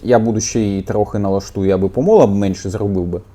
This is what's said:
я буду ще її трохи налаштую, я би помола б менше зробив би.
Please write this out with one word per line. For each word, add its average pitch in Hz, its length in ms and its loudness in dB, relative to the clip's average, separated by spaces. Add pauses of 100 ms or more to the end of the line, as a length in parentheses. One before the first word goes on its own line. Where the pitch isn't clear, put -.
я 120 160 4
буду 110 220 0
ще - 200 -2
її 101 220 -2
трохи 104 360 -2
налаштую, 98 500 -2
я 95 100 2
би 95 100 0
помола 156 380 4
б 101 80 2
менше 98 360 -2
зробив 101 340 -2
би. 87 160 -6 (140)